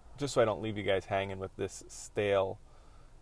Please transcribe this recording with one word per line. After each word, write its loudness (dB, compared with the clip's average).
just -4
so 6
I 10
don't 0
leave -4
you -4
guys 2
hanging -2
with -8
this -6
stale, 0